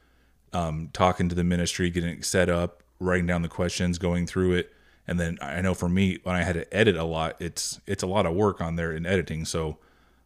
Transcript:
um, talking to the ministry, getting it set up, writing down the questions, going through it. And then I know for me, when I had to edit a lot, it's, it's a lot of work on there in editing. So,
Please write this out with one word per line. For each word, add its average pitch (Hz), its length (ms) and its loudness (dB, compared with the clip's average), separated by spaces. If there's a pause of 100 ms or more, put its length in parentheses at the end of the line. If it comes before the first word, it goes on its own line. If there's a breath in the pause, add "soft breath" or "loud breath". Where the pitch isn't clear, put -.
(520 soft breath)
um, 82 400 -4
talking 90 360 4
to 87 80 0
the 87 80 2
ministry, 87 460 2
getting 87 200 -2
it - 140 -12
set 90 240 4
up, 87 340 0 (160)
writing 90 280 2
down 87 160 0
the 85 60 -2
questions, 87 500 -2
going 87 280 0
through 92 280 2
it. 87 180 -2 (340 soft breath)
And 87 140 -2
then 85 200 -4
I 71 200 -6
know 92 140 2
for 87 140 -2
me, 92 360 2
when 90 100 -2
I 87 80 0
had 87 120 0
to 82 220 -4
edit 104 200 6
a 80 80 -2
lot, 80 340 -2
it's, - 480 -8
it's 98 160 -4
a 95 60 -2
lot 95 180 2
of 82 80 0
work 98 260 2
on 82 140 -4
there 82 160 -2
in 82 160 -6
editing. 82 380 -2
So, 78 340 -4 (480 soft breath)